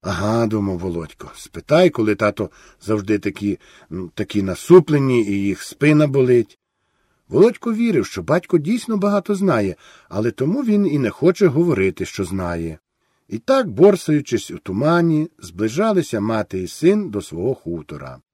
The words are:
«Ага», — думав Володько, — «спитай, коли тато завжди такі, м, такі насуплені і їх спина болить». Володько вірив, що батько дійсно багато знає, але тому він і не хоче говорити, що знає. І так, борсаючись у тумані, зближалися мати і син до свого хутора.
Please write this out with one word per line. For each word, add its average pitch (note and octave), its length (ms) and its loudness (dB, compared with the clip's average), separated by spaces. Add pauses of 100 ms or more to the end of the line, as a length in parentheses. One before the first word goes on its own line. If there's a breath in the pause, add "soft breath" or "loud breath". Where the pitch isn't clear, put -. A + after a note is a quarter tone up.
«Ага», — G#2 460 -2
думав G2+ 300 -2
Володько, — E2+ 580 -10
«спитай, E3 540 2
коли G#2+ 260 0
тато G#2 340 -2 (320 soft breath)
завжди G#2 380 -2
такі, G2+ 400 -4 (320 soft breath)
м, F2 240 -10
такі G#2 260 -4
насуплені C3+ 800 4
і G2+ 100 -2
їх G2 320 -4
спина D3+ 440 2
болить». B2+ 520 2 (680)
Володько A3 460 2
вірив, G#3+ 320 0
що - 180 -10
батько F3 340 0
дійсно A3 400 -2
багато G3+ 380 0
знає, A#2+ 400 0 (340 soft breath)
але G#2+ 220 -2
тому F#3+ 320 -2
він G#3 240 2
і D3 120 0
не A#2+ 100 0
хоче F3+ 380 2
говорити, A#2+ 580 0
що - 180 -6
знає. F2 560 -6 (480)
І A2 100 -10
так, C4 320 0
борсаючись D3+ 840 2
у F#2+ 60 -12
тумані, D#3 720 0 (100)
зближалися A2+ 800 -2
мати G#2 420 -4
і F2+ 60 -8
син F#3+ 420 0
до G2+ 120 -6
свого F2+ 320 -6
хутора. D2+ 680 -12 (140)